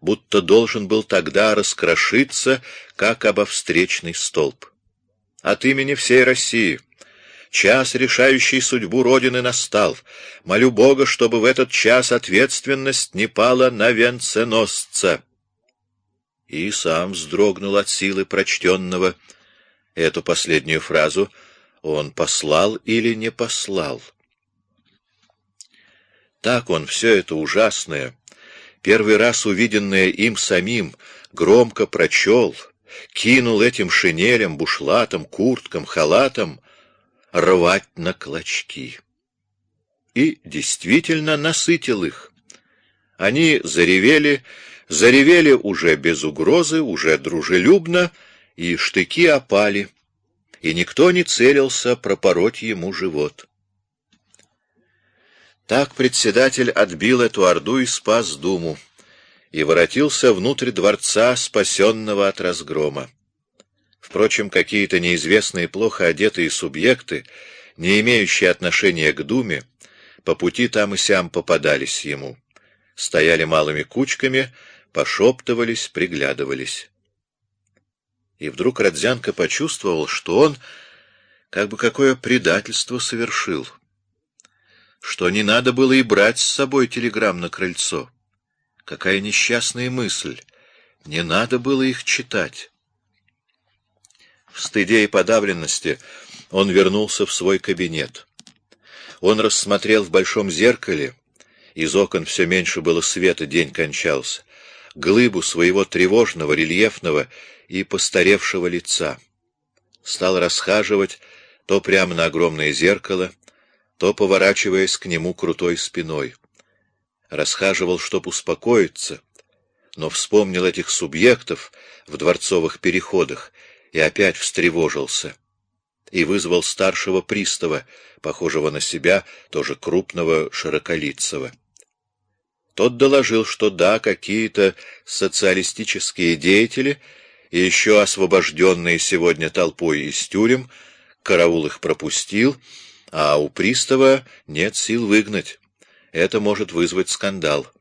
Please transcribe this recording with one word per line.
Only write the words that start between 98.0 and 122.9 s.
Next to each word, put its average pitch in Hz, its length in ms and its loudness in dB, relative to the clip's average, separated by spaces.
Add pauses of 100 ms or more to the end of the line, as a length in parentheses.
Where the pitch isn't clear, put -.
Он 107 180 2
рассмотрел 104 640 0
в 87 80 -10
большом 95 400 0
зеркале, 85 640 0 (600)
из 80 200 -4
окон 95 300 0
все 87 220 -2
меньше 90 340 -2
было 82 220 0
света, 90 420 0
день 76 260 -2
кончался, 73 720 -4 (500)
глыбу 95 480 2
своего 90 420 2
тревожного, 90 720 2
рельефного 80 720 0 (400)
и 92 160 -6
постаревшего 92 800 0
лица. 87 520 -4 (840)
Стал 92 380 -2
расхаживать 98 800 0 (480)
то 98 160 0
прямо 92 320 0
на 82 100 0
огромное 80 480 0
зеркало, 92 600 -2 (680)
то 95 160 0
поворачиваясь 95 800 2
к - 80 -18
нему 87 300 -4
крутой 87 420 -4
спиной. 78 580 -8 (920)
Расхаживал, 90 720 -2
чтоб - 280 -6
успокоиться, - 920 -2 (760)
но 78 120 -8
вспомнил 95 560 0
этих 90 240 -4
субъектов 87 840 -2 (340)
в 76 100 -14
дворцовых 82 640 -2
переходах 85 720 -2 (440)